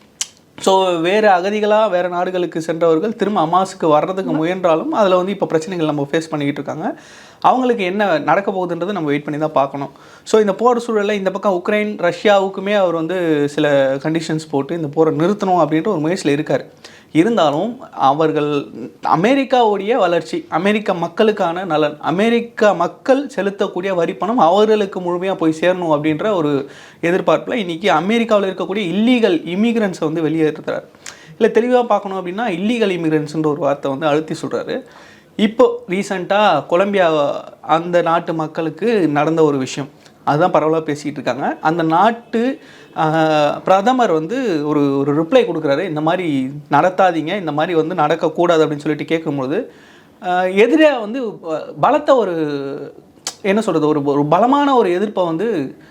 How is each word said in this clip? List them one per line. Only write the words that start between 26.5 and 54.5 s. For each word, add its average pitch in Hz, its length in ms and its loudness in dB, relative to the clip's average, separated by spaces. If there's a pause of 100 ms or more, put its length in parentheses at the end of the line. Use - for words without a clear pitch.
எதிர்பார்ப்புல 180 520 0
இன்னைக்கு 185 380 -2
அமெரிக்காவுல 208 520 2
இருக்கக்கூடிய 190 400 -4 (100)
இல்லீகல் 214 500 2
இமிகிரண்ட்ஸை 196 680 -2
வந்து 160 180 -2
வெளியேற்றுறாரு. 156 540 -2 (540)
இல்ல 240 420 2
தெளிவா 240 60 0
பார்க்கணும் 190 400 -2
அப்படின்னா, 185 180 -6
இல்லீகல் 208 500 -2
இமிகிரண்ட்ஸ்ன்ற 156 520 -2
ஒரு 147 140 -2
வார்த்தை 139 320 -2
வந்து 135 160 -4
அழுத்தி 156 340 0
சொல்றாரு. 180 420 -6 (520)
இப்போ 220 520 2
ரீசென்ட்டா 185 800 0
கொலம்பியா 170 640 2 (280)
அந்த 170 400 2
நாட்டு 170 320 -2
மக்களுக்கு 160 720 -2
நடந்த 151 360 2
ஒரு 143 140 2
விஷயம், 131 320 -6 (340)
அதுதான் 160 280 2
பரவலா 160 300 2
பேசிக்கிட்டு 147 400 -6
இருக்காங்க. 139 400 -4
அந்த 160 220 0
நாட்டு, 226 760 0 (380)
ஆ, 156 640 2
பிரதமர் 208 480 2
வந்து 165 560 -2
ஒரு, 143 300 2
ஒரு 143 240 0
ரிப்ளை 170 240 4
கொடுக்குறாரு, 156 340 -2
"இந்த 160 220 -4
மாதிரி 156 500 -2 (200)
நடத்தாதீங்க, 175 680 2
இந்த 160 120 -6
மாதிரி 160 240 -2
வந்து 160 200 0
நடக்கக்கூடாது" 165 720 2
அப்படின்னு 151 120 -4
சொல்லிட்டு 151 400 -4
கேட்கும்பொழுது, 151 480 -4 (580)
ஆ, 180 200 0
எதிரே 254 540 4
வந்து 226 340 -8
ப-, 160 500 -8
பலத்த 262 340 2
ஒரு, 202 180 0 (1080)
என்ன 208 200 2
சொல்றது, 160 260 0
ஒரு, 151 160 2
ஒரு 143 220 2
பலமான 254 500 4